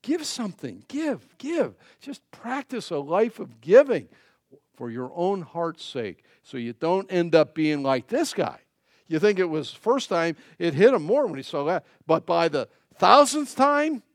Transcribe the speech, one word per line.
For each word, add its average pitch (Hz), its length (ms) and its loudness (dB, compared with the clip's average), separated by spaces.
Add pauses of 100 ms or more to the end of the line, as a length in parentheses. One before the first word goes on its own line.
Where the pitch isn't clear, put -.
Give 311 240 -4
something. 147 600 -10
Give, 277 380 -6 (120)
give. 262 380 -4 (240)
Just - 300 -18
practice 247 600 -10
a 156 80 -4
life 175 420 -2
of 127 220 -16
giving 208 460 4 (680)
for 120 160 -12
your 127 240 -10
own 185 260 -2
heart's 165 440 -8
sake 107 400 -10 (180)
so - 160 -14
you 117 160 -8
don't 185 360 -2
end 170 240 0
up 151 200 4
being 151 280 0
like 135 260 0
this 285 260 -2
guy. - 240 -4 (480)
You 160 120 -4
think 202 200 2
it 185 60 0
was 156 260 -6
first - 380 -2
time, 170 260 -2 (240)
it 170 140 -2
hit 214 220 6
him 175 80 0
more 240 240 0
when 160 100 -6
he 135 60 -10
saw 143 220 -6
that. 175 200 -2 (220)
But 160 180 2
by 170 240 0
the 139 200 -4 (260)
thousandth 269 600 4
time 294 480 0 (120)